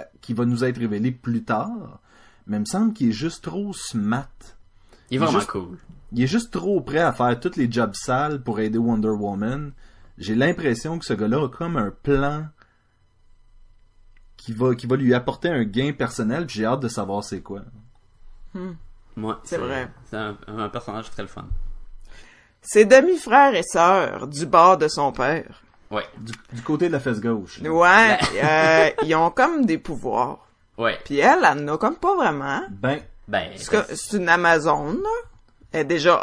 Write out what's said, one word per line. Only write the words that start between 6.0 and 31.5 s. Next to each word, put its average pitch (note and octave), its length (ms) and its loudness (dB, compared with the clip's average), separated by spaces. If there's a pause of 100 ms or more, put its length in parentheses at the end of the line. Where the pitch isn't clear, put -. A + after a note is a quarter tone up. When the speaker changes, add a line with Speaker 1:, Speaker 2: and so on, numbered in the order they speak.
Speaker 1:
il A#2+ 100 2
est C3 40 2
juste A3+ 260 -2
trop F#3 280 0
prêt C#3+ 180 -2
à D#3+ 140 2
faire B2 260 0
tous F3+ 180 -4
les B2 140 2
jobs A2 240 -2
sales C#3 480 -2
pour G#2+ 160 -4
aider A2 180 0
Wonder A2+ 320 0
Woman. G#2+ 600 -4 (460)
J'ai G2 180 -4
l'impression D#3 640 0
que - 60 -12
ce C3+ 80 -2
gars-là A2 320 0
a - 40 -2
comme E3+ 280 -6
un G2+ 140 -2
plan C#3+ 540 0 (1900)
qui - 160 -12
va, B2 220 0
qui B2 120 -8
va B2+ 80 0
lui B2+ 180 4
apporter B2 360 -2
un C3+ 140 0
gain A#2+ 300 -2
personnel, B2+ 520 -4
puis A#2 120 -12
j'ai G#2+ 80 -2
hâte A#2+ 140 0
de B2+ 80 -4
savoir G2+ 360 -6
c'est F#2+ 180 -10
quoi. G2 200 -14 (920)
Speaker 3:
Hmm. F#3 200 -12 (440)
Speaker 2:
Ouais, A2 160 -6 (100)
Speaker 3:
C'est - 120 -8
Speaker 2:
c'est E3 60 -4
Speaker 3:
vrai. B2+ 280 -6 (200)
Speaker 2:
c'est A#2 80 -12
un, G#2+ 200 -8 (100)
un G#2+ 220 -8
personnage G#2+ 400 -10
très - 140 -8
le G2 40 -12
fun. F#2+ 200 -16 (1120)
Speaker 3:
C'est G#3+ 240 6
demi-frère C#4 720 6
et E3+ 80 0
sœur F3 640 2
du D3 180 -8
bord F3 320 8
de D#3 100 2
son C#3+ 240 -2
père. C#3+ 520 -4 (260)
Speaker 2:
Ouais. G#2+ 140 -4 (160)
Speaker 1:
Du, A2+ 140 -12 (200)
du A#2+ 80 -12
côté D#3 260 0
de E3 40 -2
la C#3+ 80 0
fesse A#2 220 -4
gauche. A2+ 400 -4
Speaker 3:
Ouais, D#3 100 -6
Speaker 2:
La- F#3+ 460 6 (160)
<laughs> D#3 540 4
Speaker 3:
euh, - 20 2 (160)
ils D#3+ 100 2
ont E3 160 2
comme C#4+ 340 2
des D#3+ 120 0
pouvoirs. B2+ 680 -4 (320)
Speaker 2:
Ouais. A2 280 0
Speaker 3:
Puis C#3+ 120 -4
elle, B3+ 220 6 (100)
elle D3 160 0